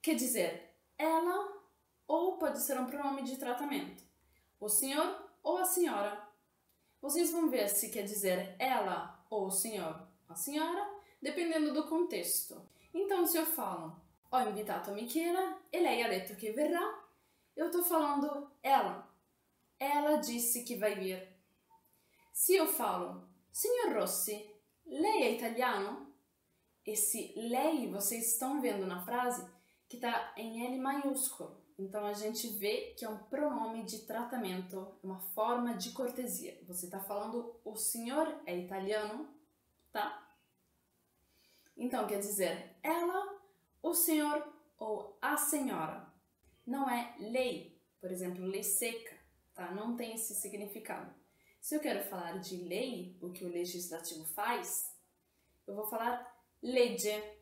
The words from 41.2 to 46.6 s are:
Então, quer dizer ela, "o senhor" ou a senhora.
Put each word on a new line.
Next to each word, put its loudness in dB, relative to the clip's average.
Então, 0
quer 0
dizer 0
ela, 0
"o 0
senhor" 4
ou -6
a 2
senhora. -2